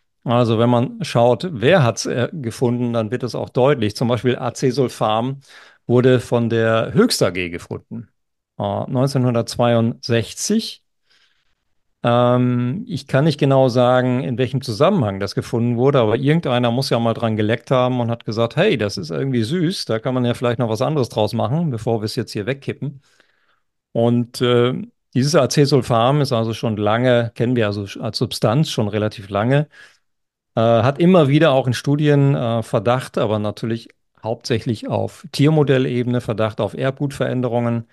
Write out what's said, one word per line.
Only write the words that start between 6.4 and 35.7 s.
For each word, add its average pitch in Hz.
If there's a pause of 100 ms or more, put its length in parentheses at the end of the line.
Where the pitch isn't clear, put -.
der 113
Höchst 214
A 98
G 90
gefunden, 107 (500)
äh, 104
neunzehnhundertzweiundsechzig. 120 (1200)
Ähm, 123
ich -
kann 139
nicht 160
genau 135
sagen, 127
in 123
welchem 127
Zusammenhang 117
das 98
gefunden 120
wurde, 135
aber 107
irgendeiner 135
muss 127
ja 120
mal 117
dran 113
geleckt 107
haben 127
und 117
hat 117
gesagt, 113
"Hey, 180
das 104
ist 87
irgendwie 135
süß, 160
da 113
kann 127
man 127
ja 120
vielleicht 120
noch 117
was 113
anderes 139
draus 107
machen, 127
bevor 113
wir 110
es -
jetzt 113
hier 101
wegkippen." 135 (920)
Und, 120
äh, 123 (400)
dieses 143
Acesulfam 135
ist 127
also 113
schon 110
lange, 117
kennen 123
wir 110
also 101 (120)
als 110
Substanz 123
schon 104
relativ 104
lange, 123 (880)
äh, 113
hat 117
immer 170
wieder 156
auch 131
in 123
Studien, 143
äh, 117
Verdacht, 120
aber 107
natürlich 113 (340)
hauptsächlich 117
auf 104
Tiermodellebene, 131